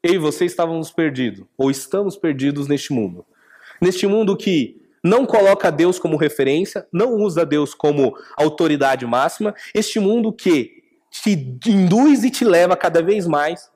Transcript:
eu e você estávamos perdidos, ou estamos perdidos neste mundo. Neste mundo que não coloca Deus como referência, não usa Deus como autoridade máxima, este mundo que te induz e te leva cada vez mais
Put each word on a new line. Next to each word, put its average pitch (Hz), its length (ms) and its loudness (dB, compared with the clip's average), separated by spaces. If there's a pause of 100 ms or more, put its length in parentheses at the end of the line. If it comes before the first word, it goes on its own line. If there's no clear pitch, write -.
eu 170 140 0
e 190 40 -2
você 151 260 -2
estávamos 165 480 -4
perdidos, 127 520 -4 (140)
ou 135 120 0
estamos 190 460 -4
perdidos 143 520 -4
neste 143 240 -4
mundo. 95 340 -6 (540)
Neste 185 260 0
mundo 202 300 0
que 160 440 -2 (220)
não 226 240 2
coloca 196 460 4
Deus 175 260 2
como 160 180 -4
referência, 147 760 -2
não 226 220 0
usa 190 300 0
Deus 147 300 -2
como 147 400 0 (220)
autoridade 147 720 0
máxima, 151 480 -2 (200)
este 214 240 -2
mundo 214 340 0
que - 520 -2 (260)
te - 220 -2 (340)
induz 220 560 4
e 247 80 2
te - 140 -4
leva 180 320 4
cada 170 260 0
vez 190 240 0
mais 156 500 -4